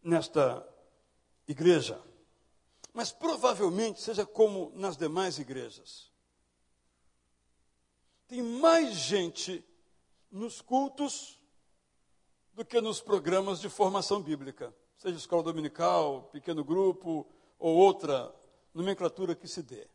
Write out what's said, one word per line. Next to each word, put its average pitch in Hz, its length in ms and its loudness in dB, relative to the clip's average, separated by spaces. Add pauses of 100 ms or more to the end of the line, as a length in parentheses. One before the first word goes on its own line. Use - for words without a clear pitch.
nesta 151 640 0 (760)
igreja, 147 560 2 (880)
mas 233 200 -6
provavelmente 220 880 -2
seja 208 260 -4
como 196 480 2
nas 185 220 -6
demais 160 420 -2
igrejas. - 760 -14 (2250)
Tem 247 160 -8
mais 269 520 4
gente 170 720 -4 (640)
nos 220 320 -12
cultos 269 800 -4 (1120)
do 220 120 -10
que 233 160 2
nos 214 200 -4
programas 190 600 0
de 208 80 -8
formação 196 520 0
bíblica, 139 540 -8 (240)
seja 180 180 -6
escola 160 280 0
dominical, 156 880 0
pequeno 151 320 -6
grupo 175 600 0 (320)
ou 165 200 2
outra 160 580 6 (400)
nomenclatura 180 640 -2
que - 100 -20
se 175 160 -12
dê. 117 320 -16